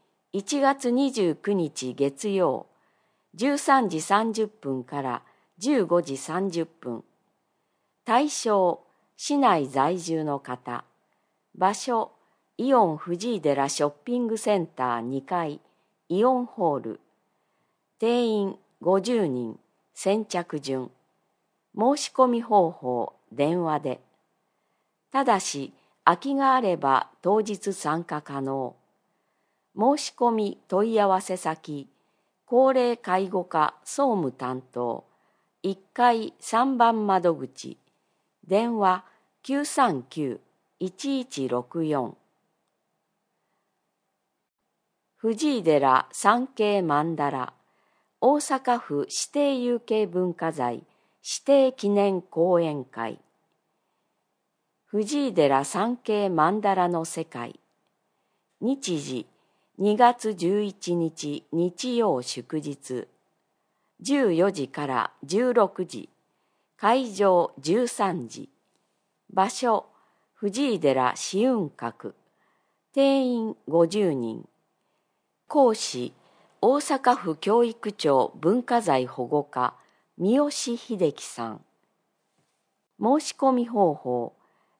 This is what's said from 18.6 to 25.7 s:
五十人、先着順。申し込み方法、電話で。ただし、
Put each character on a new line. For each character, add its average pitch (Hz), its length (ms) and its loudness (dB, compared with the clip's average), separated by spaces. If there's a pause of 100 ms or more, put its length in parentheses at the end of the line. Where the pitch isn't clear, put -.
五 190 220 2
十 220 240 0
人、 123 340 -4 (360)
先 208 280 0
着 170 360 -6
順。 135 320 -6 (840)
申 254 220 2
し - 160 -8
込 254 140 6
み 233 160 0
方 202 260 4
法、 123 440 -6 (180)
電 156 320 0
話 156 160 -2
で。 127 220 -6 (1080)
た 269 160 0
だ 214 140 4
し、 - 340 -8 (300)